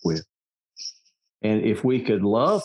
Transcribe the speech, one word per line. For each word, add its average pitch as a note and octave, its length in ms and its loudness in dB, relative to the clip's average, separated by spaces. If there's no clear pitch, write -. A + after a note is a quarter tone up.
with. D#2+ 220 -2
And G#2+ 220 0
if A2+ 200 0
we B2+ 180 2
could G#2+ 220 0
love B2+ 400 2